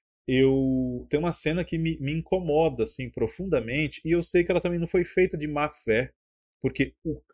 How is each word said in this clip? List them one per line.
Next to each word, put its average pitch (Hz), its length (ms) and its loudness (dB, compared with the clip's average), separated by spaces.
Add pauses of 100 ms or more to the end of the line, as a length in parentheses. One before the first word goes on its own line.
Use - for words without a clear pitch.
(280)
eu, 131 800 2
tem 147 100 0
uma 170 120 0
cena 165 320 0
que 165 160 -4
me, 165 200 0
me 139 140 -4
incomoda, 160 680 0
assim, 123 260 -6
profundamente, 135 960 -2
e 160 60 0
eu 170 100 2
sei 175 220 2
que 175 80 -2
ela 175 100 2
também 175 180 -2
não 170 80 -2
foi 180 160 2
feita 180 320 0
de 151 120 -6
má 147 200 -2
fé, 117 460 -2 (480)
porque 131 420 -2
o 156 200 -6 (100)